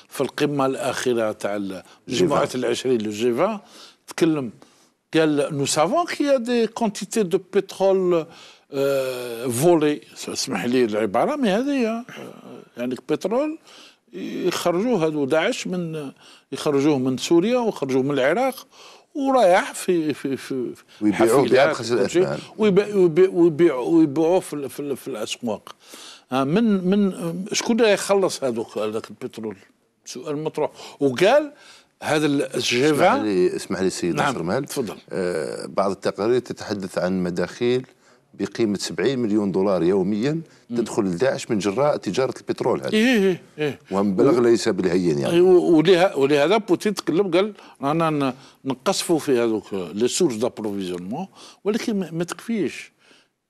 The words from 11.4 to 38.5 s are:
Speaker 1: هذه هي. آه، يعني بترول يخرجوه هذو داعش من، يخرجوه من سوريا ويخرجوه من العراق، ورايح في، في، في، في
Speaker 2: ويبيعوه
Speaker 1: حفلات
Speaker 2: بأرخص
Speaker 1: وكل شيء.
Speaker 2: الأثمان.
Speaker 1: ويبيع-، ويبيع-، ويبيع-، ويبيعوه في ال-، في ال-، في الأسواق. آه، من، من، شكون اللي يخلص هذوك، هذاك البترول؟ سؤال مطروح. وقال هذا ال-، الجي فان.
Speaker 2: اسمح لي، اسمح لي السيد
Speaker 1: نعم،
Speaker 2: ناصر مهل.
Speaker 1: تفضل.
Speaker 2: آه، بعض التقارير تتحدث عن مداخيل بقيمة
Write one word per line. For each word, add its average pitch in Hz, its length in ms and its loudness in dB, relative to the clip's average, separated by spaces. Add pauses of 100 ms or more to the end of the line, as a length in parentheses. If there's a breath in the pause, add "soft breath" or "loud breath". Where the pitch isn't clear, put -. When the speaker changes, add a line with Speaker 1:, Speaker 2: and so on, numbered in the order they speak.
Speaker 1:
هذه 247 240 0
هي. 254 140 0
آه، 226 180 -6 (720)
يعني 123 180 -4 (140)
بترول 254 500 -2 (540 loud breath)
يخرجوه 185 920 -2
هذو 151 180 -2
داعش 160 420 -2
من، 160 460 -8 (400 loud breath)
يخرجوه 143 460 2
من 131 180 0
سوريا 175 420 2
ويخرجوه 139 440 0
من 139 80 0
العراق، 160 560 0 (480 loud breath)
ورايح 262 600 4
في، 156 400 0
في، 135 220 -4
في، 123 380 -6
في - 100 -20 (160 loud breath)
Speaker 2:
ويبيعوه 113 440 4
Speaker 1:
حفلات - 80 0
Speaker 2:
بأرخص 127 400 2
Speaker 1:
وكل 101 180 2
شيء. 175 120 2
Speaker 2:
الأثمان. 147 160 -2 (200)
Speaker 1:
ويبيع-، 208 360 2
ويبيع-، 180 360 4
ويبيع-، 170 440 4
ويبيعوه 160 640 2
في - 140 -8
ال-، 139 160 -8
في - 100 -12
ال-، 139 160 -4
في - 120 -12
الأسواق. 110 680 -8 (580 loud breath)
آه، 135 120 0
من، 185 460 2
من، 202 220 2 (400)
شكون - 280 0
اللي 220 120 6
يخلص 190 520 0
هذوك، 117 340 -4
هذاك 107 320 -6
البترول؟ 110 460 -12 (480)
سؤال 151 400 -8
مطروح. 151 260 -4 (300 loud breath)
وقال 202 520 4 (500 loud breath)
هذا 151 240 0
ال-، 143 280 0
الجي 127 400 2
فان. 175 220 4
Speaker 2:
اسمح 104 60 -2
لي، 90 340 2
اسمح 92 240 -6
لي 95 60 0
السيد 87 280 -2
Speaker 1:
نعم، 143 120 0
Speaker 2:
ناصر 110 160 -4
مهل. 107 220 -2
Speaker 1:
تفضل. 113 320 -8 (140)
Speaker 2:
آه، 80 560 -6
بعض 98 240 -2
التقارير 107 480 -2
تتحدث 101 600 -8
عن 90 240 0
مداخيل 90 640 -2 (480 soft breath)
بقيمة 101 440 -2